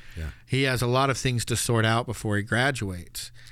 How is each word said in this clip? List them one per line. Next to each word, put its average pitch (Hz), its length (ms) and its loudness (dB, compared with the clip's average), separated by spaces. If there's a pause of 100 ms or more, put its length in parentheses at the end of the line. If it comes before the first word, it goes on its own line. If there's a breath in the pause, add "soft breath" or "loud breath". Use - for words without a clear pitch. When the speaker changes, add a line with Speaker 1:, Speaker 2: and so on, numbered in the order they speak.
(180 loud breath)
Speaker 1:
Yeah. 78 120 -6 (160 loud breath)
Speaker 2:
He 131 180 2
has 131 180 2
a 123 60 2
lot 131 220 4
of 127 80 2
things 123 280 0
to 120 100 -2
sort 113 300 2
out 113 200 4
before 107 320 -2
he 101 60 0
graduates. 113 880 -2 (200 loud breath)